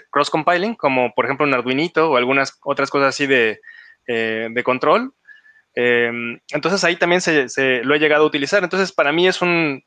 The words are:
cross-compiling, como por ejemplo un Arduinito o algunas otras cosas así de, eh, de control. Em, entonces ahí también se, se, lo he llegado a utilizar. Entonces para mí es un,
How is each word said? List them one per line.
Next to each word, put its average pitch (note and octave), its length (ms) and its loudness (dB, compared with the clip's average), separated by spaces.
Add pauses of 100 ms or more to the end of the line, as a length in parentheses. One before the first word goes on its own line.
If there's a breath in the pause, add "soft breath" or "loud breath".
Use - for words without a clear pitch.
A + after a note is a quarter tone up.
(100)
cross-compiling, E3+ 640 0
como B2+ 380 0
por A#2+ 100 0
ejemplo C3+ 200 -2
un C#3+ 80 2
Arduinito C#3+ 580 0
o C3+ 60 2
algunas C3+ 460 0
otras C#3 280 -2
cosas C#3 180 2
así C#3 180 -4
de, A#2 340 2 (460 loud breath)
eh, A2+ 440 -4
de A#2+ 120 -4
control. D3+ 500 0 (640 soft breath)
Em, A#2+ 640 0 (140)
entonces E3+ 320 -2
ahí F3 100 2
también F3 260 0
se, D3+ 280 0
se, C3 340 0
lo C#3 140 2
he - 20 2
llegado D3+ 240 2
a D3+ 60 4
utilizar. D3+ 340 -2
Entonces F#3 300 -2
para D3 180 0
mí E3+ 160 2
es F3+ 160 0
un, E3 440 0